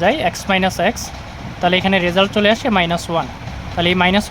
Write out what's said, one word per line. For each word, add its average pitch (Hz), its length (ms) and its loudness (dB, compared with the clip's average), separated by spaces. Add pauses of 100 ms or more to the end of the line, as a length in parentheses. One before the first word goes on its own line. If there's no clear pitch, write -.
যায়, 214 140 4 (140)
এক্স - 200 -4
মাইনাস 190 260 0 (140)
এক্স, - 120 -4 (580)
তাহলে 180 200 2
এখানে 196 160 2 (120)
রেজাল্ট 190 300 2
চলে 208 180 4
আসে 269 120 -4 (100)
মাইনাস 170 340 0
ওয়ান। 156 160 -2 (460)
তাহলে 175 180 2
এই 180 120 2
মাইনাস 190 280 2